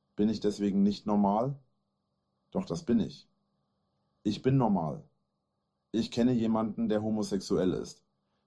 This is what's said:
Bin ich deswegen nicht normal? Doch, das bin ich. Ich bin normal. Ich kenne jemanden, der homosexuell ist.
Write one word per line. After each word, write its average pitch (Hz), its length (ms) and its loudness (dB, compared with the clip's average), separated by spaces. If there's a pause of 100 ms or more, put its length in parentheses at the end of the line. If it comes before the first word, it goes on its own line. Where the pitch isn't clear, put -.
(160)
Bin 104 140 2
ich 104 100 -2
deswegen 101 420 0
nicht 104 240 0
normal? 107 540 2 (920)
Doch, 95 160 -4
das 85 180 -6
bin 117 160 2
ich. - 300 -6 (960)
Ich 104 180 -4
bin 135 160 2
normal. 95 500 0 (840)
Ich 117 180 -2
kenne 120 240 2
jemanden, 113 560 0
der 107 140 0
homosexuell 98 680 0
ist. - 300 -10 (440)